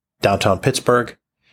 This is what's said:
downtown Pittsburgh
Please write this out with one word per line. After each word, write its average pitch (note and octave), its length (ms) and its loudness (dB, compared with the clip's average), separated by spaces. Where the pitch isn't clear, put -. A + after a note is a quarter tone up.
downtown G2 380 0
Pittsburgh B2 580 -2